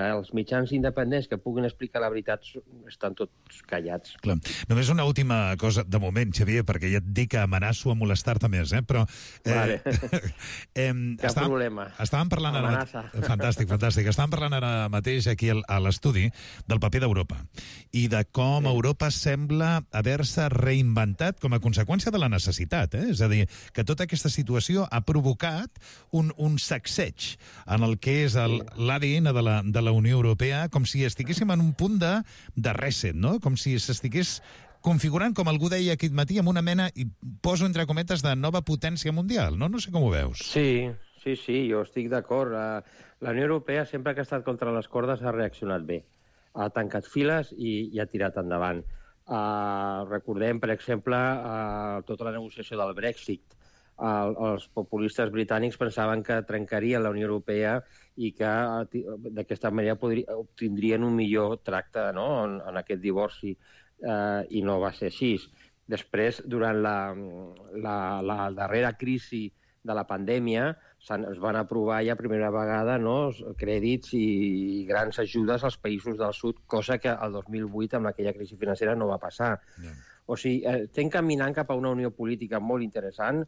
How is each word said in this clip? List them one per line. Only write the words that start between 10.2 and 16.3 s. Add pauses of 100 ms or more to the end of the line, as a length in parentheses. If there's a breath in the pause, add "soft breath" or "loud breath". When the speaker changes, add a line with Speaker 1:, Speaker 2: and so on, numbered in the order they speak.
Speaker 2:
em, (180)
Speaker 1:
Cap
Speaker 2:
estàvem,
Speaker 1:
problema. (120)
Speaker 2:
estàvem
parlant
ara
Speaker 1:
Amenaça.
Speaker 2:
mate-,
fantàstic,
fantàstic.
Estàvem
parlant
ara (160)
mateix
aquí
al,
a
l'estudi (420 loud breath)